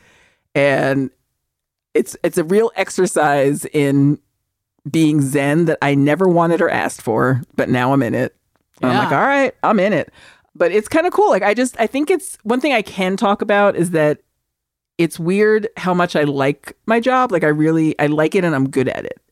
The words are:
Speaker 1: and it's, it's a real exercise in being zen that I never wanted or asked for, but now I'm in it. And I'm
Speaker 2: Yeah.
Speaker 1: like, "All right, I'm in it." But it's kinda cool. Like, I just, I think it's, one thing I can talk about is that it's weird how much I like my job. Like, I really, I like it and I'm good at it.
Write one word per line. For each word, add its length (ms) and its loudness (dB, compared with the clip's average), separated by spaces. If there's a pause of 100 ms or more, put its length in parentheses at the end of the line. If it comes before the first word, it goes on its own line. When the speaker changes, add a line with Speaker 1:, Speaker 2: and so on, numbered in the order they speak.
(540)
Speaker 1:
and 560 0 (840)
it's, 300 -2
it's 160 -2
a 60 0
real 320 0
exercise 960 0
in 460 2 (720)
being 320 2
zen 460 0
that 160 0
I 120 0
never 340 2
wanted 340 2
or 80 0
asked 320 -4
for, 400 0 (140)
but 120 -2
now 240 0
I'm 100 2
in 120 -2
it. 200 -4 (460)
And 100 -2
I'm 60 0
Speaker 2:
Yeah. 80 0
Speaker 1:
like, 80 -2
"All 140 2
right, 280 0 (100)
I'm 160 2
in 120 0
it." 180 -2 (440)
But 180 0
it's 160 0
kinda 220 0
cool. 180 2
Like, 140 2
I 100 2
just, 260 -2
I 80 2
think 240 -2
it's, 340 -4
one 160 0
thing 120 0
I 80 0
can 360 -4
talk 260 -2
about 340 2
is 140 0
that 300 0 (760)
it's 220 -2
weird 580 2
how 160 -4
much 240 0
I 60 2
like 520 -2 (120)
my 140 2
job. 320 0
Like, 120 0
I 40 2
really, 500 0
I 80 2
like 280 0
it 100 2
and 100 0
I'm 160 0
good 180 0
at 160 -6
it. 140 -14 (140)